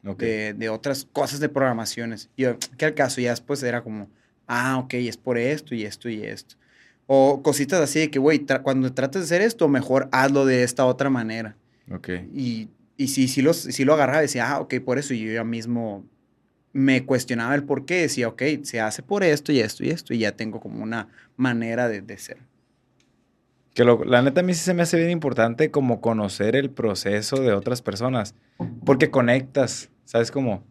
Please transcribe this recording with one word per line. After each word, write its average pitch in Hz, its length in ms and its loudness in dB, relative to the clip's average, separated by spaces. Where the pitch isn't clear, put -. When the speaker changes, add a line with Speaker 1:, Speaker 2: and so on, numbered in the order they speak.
Speaker 1:
Ok. 98 140 -10
Speaker 2:
De, 107 340 -4
de 113 160 -6
otras 127 420 -6
cosas 139 280 -4
de 147 80 0
programaciones. 117 880 -2
Y 131 60 -2
yo, 120 140 2
"¿Qué 156 100 0
al 156 80 0
caso?". 131 260 0
Y 123 40 0
ya 120 60 0
después 123 320 -4
era 120 200 -4
como, 107 260 -12
"Ah, 127 320 0
ok, 131 160 -8
es 123 220 -4
por 120 220 -4
esto 139 360 -4
y 110 100 -6
esto 104 240 -12
y 107 160 -8
esto". 107 320 -14
O 135 320 6
cositas 156 380 2
así 143 200 2
de 151 100 0
que, 143 80 -2
"Güey, 147 220 4
tra-, 135 220 0
cuando 131 300 0
trates 139 300 -2
de - 20 -4
hacer 185 100 4
esto, 160 220 2
mejor 135 440 2
hazlo 139 320 4
de 127 180 4
esta 123 220 2
otra 131 240 2
manera". 113 480 -4
Speaker 1:
Ok. 92 200 -10
Speaker 2:
Y, 117 340 -6
y 135 100 -2
sí, 135 200 2
sí 131 120 -2
lo, 156 140 4
sí 131 320 -4
lo 147 80 8
agarraba 143 240 2
y 151 80 2
decía, 123 260 -2
"Ah, 151 80 -2
ok, 156 140 -6
por 127 140 0
eso". 139 160 -6
Y 110 100 -4
yo 110 80 -6
ya 113 120 -4
mismo 113 600 -6
me 135 320 2
cuestionaba 123 480 -2
el 143 100 0
por 139 220 -4
qué. 175 160 0
Decía, 123 260 -2
"Ok, 113 140 -6
se 117 160 -6
hace 107 220 -4
por 202 220 -2
esto 151 280 2
y 131 80 4
esto 110 240 -2
y 127 60 0
esto". 165 240 -6
Y 117 40 0
ya 107 180 0
tengo 110 240 -8
como 110 220 -10
una 110 260 -8
manera 117 520 -2
de, 104 140 -6
de 101 160 -16
ser. - 200 -16
Speaker 1:
Que 123 100 4
lo, 120 200 6
la 123 180 4
neta 139 180 2
a 180 40 2
mí 180 100 0
sí 165 60 -4
se 175 140 0
me 170 80 2
hace 170 160 2
bien 170 120 2
importante 139 600 0
como 127 320 0
conocer 110 540 0
el 135 140 0
proceso 104 720 -2
de 123 120 2
otras 120 280 -2
personas. 113 540 -4
Porque 143 260 6
conectas, 127 800 0
¿sabes 117 280 0
cómo? 117 380 -2